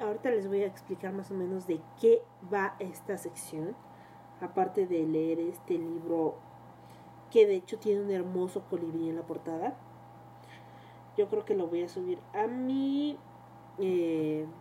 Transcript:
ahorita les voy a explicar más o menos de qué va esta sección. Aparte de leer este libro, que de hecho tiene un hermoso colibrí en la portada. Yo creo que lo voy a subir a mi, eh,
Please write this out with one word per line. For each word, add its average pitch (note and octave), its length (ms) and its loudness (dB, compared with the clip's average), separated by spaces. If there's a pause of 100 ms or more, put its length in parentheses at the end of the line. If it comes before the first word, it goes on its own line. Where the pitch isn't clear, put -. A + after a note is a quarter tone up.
ahorita G#3+ 280 0
les G3+ 180 2
voy G3+ 160 2
a G3 40 2
explicar F#3+ 460 -8
más G3 180 -6
o - 20 -6
menos F#3 340 -4
de D#3+ 140 0 (180)
qué A#3 220 8 (300)
va G3 280 0
esta F#3 380 -6
sección. E3 580 -8 (680)
Aparte F#3 440 2
de E3+ 200 2
leer D#3+ 340 4
este F3 380 0
libro, E3 580 0 (960)
que G#3+ 160 10
de G3 80 4
hecho G#3+ 240 -4
tiene G3+ 220 4
un G3+ 100 0
hermoso F#3 580 0
colibrí E3 400 -2
en D#3+ 60 -2
la E3 80 -4
portada. E3+ 520 -4 (1400)
Yo G3+ 100 4
creo G#3 160 0
que G#3 120 0
lo F3+ 120 2
voy E3+ 160 0
a F3 60 -4
subir F3+ 300 -4 (140)
a G#3+ 120 0
mi, C4+ 720 0 (640)
eh, E3 680 2 (160)